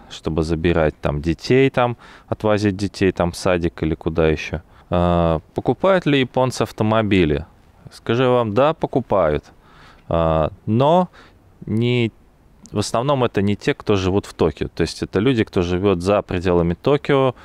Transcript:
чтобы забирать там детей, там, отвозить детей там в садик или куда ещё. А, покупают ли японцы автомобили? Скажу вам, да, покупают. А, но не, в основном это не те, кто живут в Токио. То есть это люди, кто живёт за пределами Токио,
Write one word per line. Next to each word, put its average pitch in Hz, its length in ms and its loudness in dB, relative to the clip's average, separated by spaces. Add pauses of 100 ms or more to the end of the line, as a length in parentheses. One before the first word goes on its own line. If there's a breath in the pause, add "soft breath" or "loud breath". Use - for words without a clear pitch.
чтобы 82 340 -4
забирать 80 560 0
там 73 220 -4
детей, 127 480 0
там, 120 280 -2 (300 loud breath)
отвозить 107 500 0
детей 98 340 0
там 87 200 -2
в - 40 -12
садик 85 480 -2
или 80 120 -2
куда 80 340 -2
ещё. 78 320 -4 (280 soft breath)
А, 87 500 0 (160)
покупают 180 500 0
ли 143 140 2
японцы 127 440 -2
автомобили? 101 840 0 (460)
Скажу 127 400 0
вам, 117 220 0
да, 139 200 2
покупают. 95 680 0 (640 loud breath)
А, 80 440 0 (140)
но 147 440 2 (560 loud breath)
не, 117 460 0 (600)
в 101 80 -4
основном 127 440 -2
это 110 180 0
не 101 140 0
те, - 180 -4
кто - 220 -2
живут 95 300 0
в - 80 -18
Токио. - 340 -2
То - 140 -6
есть - 220 -4
это - 160 -2
люди, 113 240 2
кто - 180 -2
живёт 90 400 0
за 98 200 2
пределами 87 520 0
Токио, 135 720 0